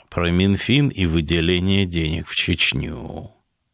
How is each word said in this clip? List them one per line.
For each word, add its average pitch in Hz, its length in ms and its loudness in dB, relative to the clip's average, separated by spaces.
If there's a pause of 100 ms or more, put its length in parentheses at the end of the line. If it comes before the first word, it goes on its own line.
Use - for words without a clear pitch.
про 85 200 0
Минфин 101 600 2
и 92 180 0
выделение 87 800 2
денег 82 400 -4
в - 80 -12
Чечню. - 960 -4 (420)